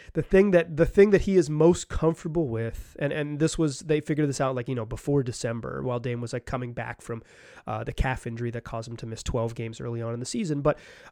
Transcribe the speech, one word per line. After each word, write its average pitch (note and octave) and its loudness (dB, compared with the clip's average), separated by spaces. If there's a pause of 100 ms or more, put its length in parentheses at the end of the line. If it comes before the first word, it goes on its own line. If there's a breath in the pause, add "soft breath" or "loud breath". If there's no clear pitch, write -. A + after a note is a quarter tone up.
(140 loud breath)
the D#3 -2
thing G3 6
that, E3+ 4
the E3 6
thing G#3 8
that G3 6
he G3 0
is D#3 4
most D#3+ 4
comfortable E3 0
with, A2+ -6
and, C#3+ -2
and D3 -4
this D#3 0
was, D#3 0
they D3+ 0
figured D3+ 0
this C3 -4
out, C3 0
like, B2 -4
you C3+ -2
know, A2+ -4
before C3+ 0
December, A#2 -6
while B2 -4
Dame A#2+ -4
was, A#2 -8
like, B2+ -8
coming B2 -8
back A#2 -10
from, A#2 -10 (420 loud breath)
uh, A2+ -6
the - -8
calf - -2
injury A#2 -6
that A#2 -10
caused A2+ -10
him A#2 -12
to A#2+ -12
miss A2 -10
twelve A2+ -4
games A2+ -10
early A#2 -6
on A#2 -6
in A#2+ -8
the B2+ -8
season. D#3+ -4
But, D3 0 (340 loud breath)